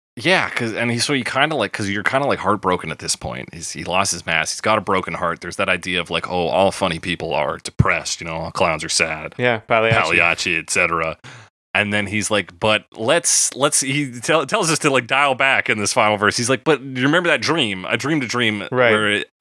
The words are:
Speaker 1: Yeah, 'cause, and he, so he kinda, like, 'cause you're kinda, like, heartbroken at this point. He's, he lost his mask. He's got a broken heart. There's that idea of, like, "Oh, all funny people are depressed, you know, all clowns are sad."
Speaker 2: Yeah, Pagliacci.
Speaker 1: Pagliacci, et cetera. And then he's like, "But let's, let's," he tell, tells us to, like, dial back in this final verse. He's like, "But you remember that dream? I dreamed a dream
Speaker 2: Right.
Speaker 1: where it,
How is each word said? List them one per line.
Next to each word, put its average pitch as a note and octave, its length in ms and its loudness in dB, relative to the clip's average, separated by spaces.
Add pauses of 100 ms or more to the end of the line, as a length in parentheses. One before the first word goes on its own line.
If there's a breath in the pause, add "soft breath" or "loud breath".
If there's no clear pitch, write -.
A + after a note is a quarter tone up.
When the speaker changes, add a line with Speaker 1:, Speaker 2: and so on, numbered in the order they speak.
(200)
Speaker 1:
Yeah, C#3 300 0
'cause, A2+ 220 -4
and A#2 180 -2
he, A#2+ 80 -2
so A#2+ 160 -2
he B2+ 80 0
kinda, D3+ 320 0
like, G2+ 180 -2
'cause G#2 160 -4
you're G2+ 140 -2
kinda, C#3 240 0
like, G2+ 140 0
heartbroken F#2 500 0
at D2 80 -8
this - 160 -4
point. - 400 -10
He's, E2 160 -12
he D#2+ 140 -10
lost F#2+ 260 0
his E2+ 160 -6
mask. D#2+ 300 0
He's - 40 -12
got G#2+ 160 2
a A2 40 2
broken F#2 340 -2
heart. E2+ 280 -4
There's E2+ 140 -10
that F#2+ 120 -2
idea F2+ 320 -2
of, E2 100 -6
like, E2 180 -2
"Oh, F2 200 0
all F#2 240 4
funny F2 260 -2
people E2 340 -4
are D2 260 -2
depressed, - 640 0
you F2 60 -10
know, E2 80 -6
all E2 160 -6
clowns E2 320 0
are E2 60 -8
sad." D#2+ 500 -2
Speaker 2:
Yeah, B2 220 0
Pagliacci. A2+ 360 2
Speaker 1:
Pagliacci, E2+ 600 2
et D#2+ 120 -8
cetera. E2 460 0 (560 loud breath)
And G#2 220 0
then G#2 140 0
he's G#2 240 -2
like, F#2+ 260 -2
"But G#2+ 280 2 (100)
let's, - 580 0
let's," C#3 280 2
he C#3 360 -2
tell, D#3 260 2
tells E3+ 280 0
us - 80 0
to, D3+ 100 2
like, B2+ 160 2
dial C3+ 300 2
back C3 340 2
in A2+ 80 2
this G2+ 140 0
final G#2+ 240 4
verse. G2+ 200 4
He's A#2+ 140 0
like, C3 140 0
"But D3+ 180 2
you C3 220 -6
remember E3+ 240 2
that C#3+ 120 4
dream? G#2 460 -2
I - 80 -2
dreamed C3+ 300 0
a - 20 -6
dream G#2+ 360 0 (100)
Speaker 2:
Right. B2 180 4
Speaker 1:
where G#2+ 220 4
it, G2+ 180 -2 (100)